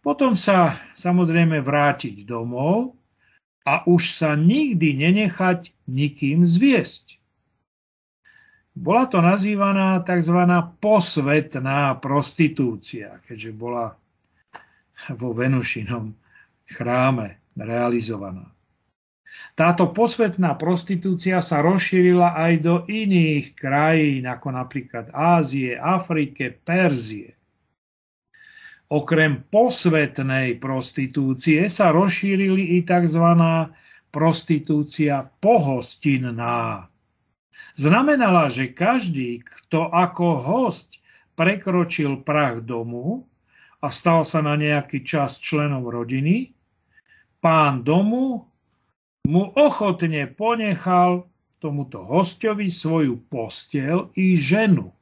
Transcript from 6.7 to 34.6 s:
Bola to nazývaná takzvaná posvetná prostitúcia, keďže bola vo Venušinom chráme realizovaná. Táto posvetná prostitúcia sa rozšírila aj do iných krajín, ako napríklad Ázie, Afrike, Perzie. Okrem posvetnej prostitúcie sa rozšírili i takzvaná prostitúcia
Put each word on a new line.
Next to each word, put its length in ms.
Bola 320
to 160
nazývaná 800
takzvaná 560
posvetná 1200
prostitúcia, 1300
keďže 320
bola 400
vo 160
Venušinom 800
chráme 720
realizovaná. 960
Táto 320
posvetná 640
prostitúcia 880
sa 240
rozšírila 720
aj 240
do 140
iných 720
krajín, 720
ako 240
napríklad 560
Ázie, 640
Afrike, 800
Perzie. 800
Okrem 640
posvetnej 1120
prostitúcie 1080
sa 220
rozšírili 880
i 80
takzvaná 880
prostitúcia 1120